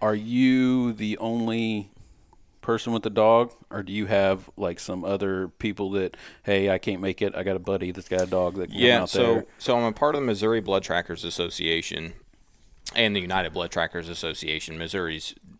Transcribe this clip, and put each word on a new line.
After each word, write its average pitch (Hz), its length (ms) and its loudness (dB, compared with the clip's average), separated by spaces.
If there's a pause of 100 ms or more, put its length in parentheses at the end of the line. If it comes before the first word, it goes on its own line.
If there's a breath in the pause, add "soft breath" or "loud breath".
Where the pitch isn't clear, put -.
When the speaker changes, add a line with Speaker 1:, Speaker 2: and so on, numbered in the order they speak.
Speaker 1:
Are 107 120 2
you 127 800 2
the 107 240 -4
only 113 720 -2 (720)
person 117 320 0
with 110 100 0
a 107 60 -2
dog, 113 420 6 (180)
or 107 120 -6
do 95 100 -10
you 101 140 -2
have, 95 500 2
like, 87 240 -4
some 92 240 -6
other 95 440 -2
people 101 420 -4
that, 95 260 -2 (280 loud breath)
"Hey, 98 260 2
I 92 80 2
can't 92 240 -4
make 95 180 -2
it, 101 160 0
I 90 60 -4
got 95 140 0
a - 20 -2
buddy 92 320 -2
that's 92 180 -10
got 92 140 0
a 90 40 -2
dog 90 280 0
that 90 160 -6
can 92 80 -8
Speaker 2:
Yeah, 120 160 6
Speaker 1:
come 113 80 2
out - 80 -4
Speaker 2:
so, 117 240 4
Speaker 1:
there"? 113 120 -2 (120)
Speaker 2:
so 123 180 0
I'm 120 80 2
a 113 80 0
part 147 220 2
of 143 80 -2
the 131 40 -2
Missouri 110 360 2
Blood 95 200 2
Trackers 87 420 -2
Association 82 920 -4 (840)
and 110 180 4
the 101 60 0
United 90 320 -2
Blood 85 180 -4
Trackers 85 380 -4
Association. 80 720 -6
Missouri's, 82 560 -6 (260)